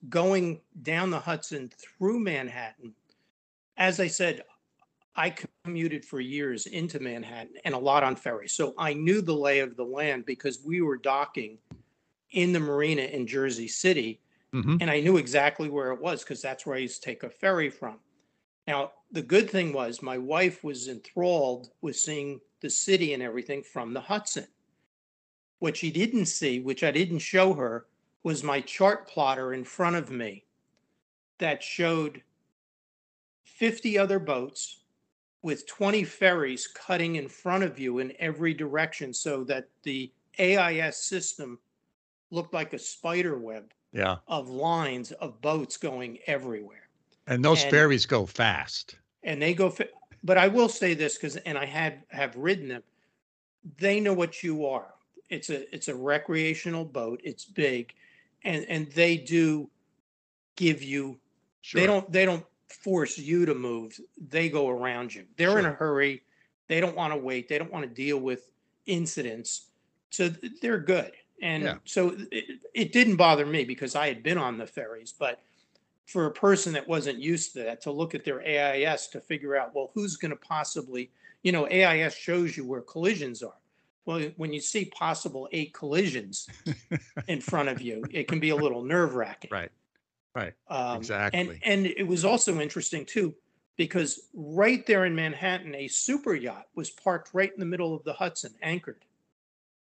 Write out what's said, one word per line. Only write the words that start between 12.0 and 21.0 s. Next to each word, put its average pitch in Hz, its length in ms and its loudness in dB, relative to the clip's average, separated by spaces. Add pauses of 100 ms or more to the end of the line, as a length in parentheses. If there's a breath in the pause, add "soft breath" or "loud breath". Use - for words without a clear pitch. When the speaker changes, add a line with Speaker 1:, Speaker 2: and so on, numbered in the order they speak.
Speaker 1:
in 180 200 4
the 170 80 4
marina 147 400 2
in 135 260 -4
Jersey 123 420 -2
City. 123 520 0 (320)
Speaker 2:
Mm-hmm. 131 300 2
Speaker 1:
And 170 80 0
I 147 100 2
knew 180 160 6
exactly 143 540 2
where 139 220 -2
it 123 100 -6
was 160 200 -2
'cause 127 200 -10
that's 131 240 -8
where 139 100 -4
I 131 40 -4
used 123 220 -8
to - 60 -8
take 120 140 -10
a 120 80 -10
ferry 170 400 0
from. 113 280 -12 (680)
Now, 139 260 -2 (200)
the 156 100 -6
good 185 260 4
thing 175 240 0
was 120 300 -4
my 127 160 -6
wife 165 440 0
was 131 260 -8
enthralled 135 840 0 (100)